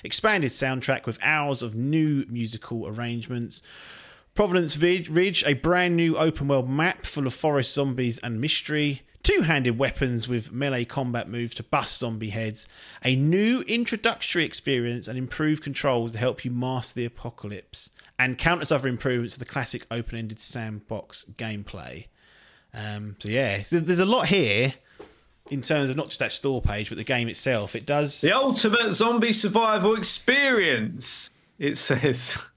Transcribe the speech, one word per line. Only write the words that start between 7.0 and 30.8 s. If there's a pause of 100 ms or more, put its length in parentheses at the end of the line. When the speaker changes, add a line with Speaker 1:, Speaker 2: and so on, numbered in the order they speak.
Speaker 1:
full
of
forest
zombies
and
mystery, (220)
two-handed
weapons
with
melee
combat
moves
to
bust
zombie
heads, (380)
a
new
introductory
experience
and
improved
controls
to
help
you
master
the
apocalypse, (280)
and
countless
other
improvements
to
the
classic
open-ended
sandbox (100)
gameplay. (680)
Um,
so
yeah,
so
there's
a
lot
here (760)
in
terms
of
not
just
that
store
page,
but
the
game
itself.
It
does
Speaker 2:
The
ultimate
zombie
survival
experience, (260)